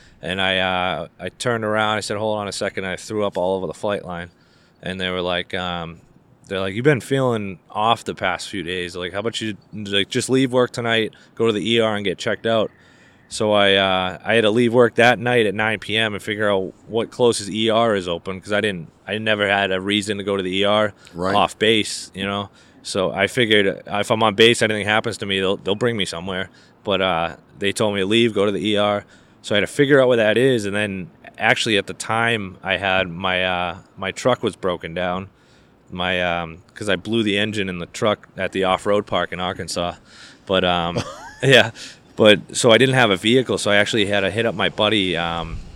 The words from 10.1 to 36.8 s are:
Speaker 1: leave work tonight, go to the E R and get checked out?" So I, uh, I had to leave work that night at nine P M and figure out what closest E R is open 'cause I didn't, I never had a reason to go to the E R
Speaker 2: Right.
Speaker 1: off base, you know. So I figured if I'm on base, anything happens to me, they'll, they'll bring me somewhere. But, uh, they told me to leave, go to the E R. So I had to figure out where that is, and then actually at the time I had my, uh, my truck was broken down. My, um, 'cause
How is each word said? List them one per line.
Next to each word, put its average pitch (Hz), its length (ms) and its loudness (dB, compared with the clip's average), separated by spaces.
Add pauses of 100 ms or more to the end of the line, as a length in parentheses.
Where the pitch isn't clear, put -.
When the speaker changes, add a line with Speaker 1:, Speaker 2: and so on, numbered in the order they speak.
Speaker 1:
leave 131 220 2
work 123 200 2
tonight, 113 420 -2 (220)
go 113 120 0
to 113 60 2
the 98 220 -2
E 117 40 4
R 110 160 2
and 104 80 -6
get 90 140 -4
checked 107 280 -4
out?" 113 240 0 (600)
So 107 240 0
I, 101 220 6
uh, 92 500 2
I 107 100 0
had 117 60 4
to 107 100 4
leave 117 220 2
work 120 220 6
that 120 220 6
night 120 280 2
at 98 100 -2
nine 107 240 -2
P 104 160 -6
M 110 180 0
and 95 80 -8
figure 107 300 -2
out 95 220 -2 (160)
what 107 220 -4
closest 110 380 0
E 110 200 0
R 113 260 2
is 90 140 -4
open 90 320 -8
'cause 101 100 -10
I 104 80 0
didn't, 95 300 -4 (180)
I 101 120 -4
never 107 280 0
had 98 240 2
a 92 80 -2
reason 101 380 -2
to 101 80 -8
go 98 100 0
to 98 80 -2
the 92 140 -4
E 98 80 0
R 104 280 2 (200)
Speaker 2:
Right. 92 200 -2
Speaker 1:
off 98 240 0
base, 107 560 0
you 98 120 -8
know. 101 240 -6 (340)
So 92 280 -2
I 95 160 0
figured 107 600 2
if 101 240 -4
I'm 110 120 0
on 107 120 4
base, 113 280 6
anything 107 220 0
happens 107 340 0
to 107 80 -8
me, 98 120 -2
they'll, 95 180 0
they'll 95 180 -2
bring 117 200 -2
me 98 100 -2
somewhere. 92 440 -8 (340)
But, 98 180 0
uh, 82 340 0 (240)
they 98 120 0
told 107 220 0
me 101 80 -2
to 92 60 -2
leave, 113 260 4
go 101 120 2
to 107 60 0
the 95 180 -2
E 104 60 0
R. 104 300 0 (380)
So - 120 -6
I - 20 4
had 101 40 2
to 90 60 0
figure 143 340 4
out 123 60 4
where 123 100 4
that 107 200 4
is, 123 280 2
and 98 100 -4
then 95 340 -4 (280)
actually 113 400 2
at 98 100 0
the 95 60 -8
time 113 680 -2
I 92 140 0
had 95 300 0
my, 92 380 -2
uh, 90 320 -2 (200)
my 95 140 -6
truck 123 320 0
was 101 120 -2
broken 87 400 -6
down. 90 340 -4 (600)
My, 90 320 -2
um, 85 400 -4 (100)
'cause 104 160 -8